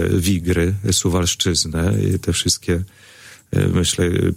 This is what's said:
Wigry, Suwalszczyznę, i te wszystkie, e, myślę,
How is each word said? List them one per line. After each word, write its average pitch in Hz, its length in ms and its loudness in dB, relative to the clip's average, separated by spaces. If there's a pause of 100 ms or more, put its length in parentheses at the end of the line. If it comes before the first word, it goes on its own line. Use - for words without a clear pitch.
(180)
Wigry, 87 560 2 (180)
Suwalszczyznę, 87 1000 0 (200)
i 95 40 -2
te 92 140 -2
wszystkie, 90 500 -2 (680)
e, 95 180 2
myślę, 87 420 0 (260)